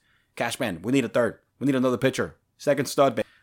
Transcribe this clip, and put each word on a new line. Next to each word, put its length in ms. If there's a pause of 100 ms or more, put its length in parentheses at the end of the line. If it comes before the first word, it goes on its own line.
(340)
Cashman, 480
we 100
need 120
a 60
third. 280 (200)
We 80
need 80
another 240
pitcher. 380 (200)
Second 300
stud, 300
man. 80 (180)